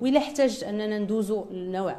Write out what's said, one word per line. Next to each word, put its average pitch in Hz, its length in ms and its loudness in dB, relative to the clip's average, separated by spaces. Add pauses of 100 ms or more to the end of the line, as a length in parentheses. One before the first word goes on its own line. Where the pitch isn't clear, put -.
والا 262 180 4
احتاج 277 460 2
اننا 214 340 -2
ندوزوا 208 520 0
لنوع 185 480 -4